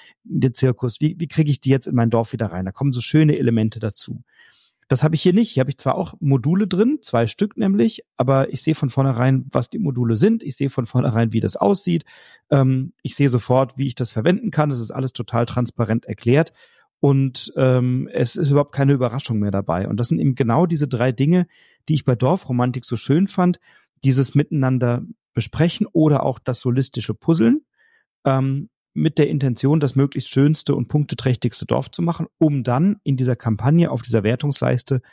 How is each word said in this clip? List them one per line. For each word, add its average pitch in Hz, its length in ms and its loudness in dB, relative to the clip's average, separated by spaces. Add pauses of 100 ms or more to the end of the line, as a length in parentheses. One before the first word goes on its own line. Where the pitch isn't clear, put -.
(240)
den 131 300 0
Zirkus, 127 460 -2
wie, 156 180 -2
wie 160 100 -6
krieg 151 220 0
ich 139 100 -2
die 131 100 -2
jetzt 135 160 2
in - 80 -6
mein 117 160 2
Dorf 113 220 0
wieder 113 140 -4
rein? 90 180 -6
Da 92 80 -6
kommen 139 200 -2
so 120 100 -4
schöne 151 340 2
Elemente 113 420 0
dazu. 113 440 -8 (680)
Das 131 140 2
hab 156 120 2
ich 151 80 -2
hier 180 100 4
nicht. 214 180 2
Hier 131 120 0
hab 131 80 -2
ich - 80 -8
zwar - 160 -2
auch - 260 -6
Module 147 460 2
drin, 226 340 0
zwei 117 260 0
Stück - 300 -4
nämlich, 214 460 0 (160)
aber 135 340 2
ich 139 100 -10
seh 160 120 0
von 139 160 -2
vornherein, 131 600 2
was 120 200 -2
die - 80 -8
Module 123 380 -2
sind. 220 260 2
Ich - 140 -10
seh 139 120 -2
von 127 160 -4
vornherein, 117 480 0
wie 113 80 2
das - 160 -2
aussieht. 185 480 0 (460)
Ähm, 131 420 2 (100)
ich - 120 -6
seh 139 140 2
sofort, 127 500 0
wie 139 80 -2
ich 127 80 -6
das 120 160 -6
verwenden 180 400 0
kann. 151 180 0
Das 127 120 -2
ist 113 100 -8
alles 131 240 -6
total 117 320 -2
transparent 113 580 -2
erklärt. 139 480 2 (480)
Und, 135 560 0
ähm, 127 560 2
es - 240 -2
ist 143 140 0
überhaupt 143 240 2
keine 139 180 2
Überraschung 123 460 -2
mehr 101 140 0
dabei. 95 360 -2
Und - 80 -2
das 117 120 -2
sind 165 100 0
eben 135 160 0
genau 127 320 2
diese 151 220 -2
drei 120 220 -2
Dinge, 165 360 2 (420)
die 160 60 0
ich 139 100 -2
bei 127 100 2
Dorfromantik 123 720 -2
so 120 120 -6
schön 170 320 2
fand. 180 320 0 (440)
Dieses 131 300 2
Miteinander 131 680 0 (300)
besprechen 165 540 -2
oder 156 360 2
auch - 160 -2
das - 220 -6
solistische 123 540 -2
Puzzeln, 226 480 2 (640)
ähm, 135 420 -2 (260)
mit 151 220 0
der 147 140 4
Intention, 139 500 0
das 135 160 0
möglichst 139 320 0
schönste 143 460 2
und 123 140 -2
punkteträchtigste - 760 -2
Dorf 127 260 -2
zu - 120 -6
machen, 165 240 -2 (100)
um 147 260 2
dann 151 420 0
in 139 120 0
dieser 127 200 0
Kampagne 131 540 2
auf 123 120 -6
dieser 117 200 0
Wertungsleiste 127 800 -2 (120)